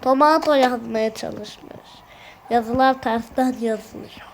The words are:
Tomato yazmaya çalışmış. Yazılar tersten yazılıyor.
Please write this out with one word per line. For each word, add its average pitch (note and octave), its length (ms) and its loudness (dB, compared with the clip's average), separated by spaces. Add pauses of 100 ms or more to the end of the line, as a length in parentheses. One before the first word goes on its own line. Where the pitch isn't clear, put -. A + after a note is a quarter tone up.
Tomato D4+ 520 4
yazmaya A#3 600 0
çalışmış. - 760 -14 (600)
Yazılar B3+ 520 2
tersten B3 580 -2
yazılıyor. - 720 -8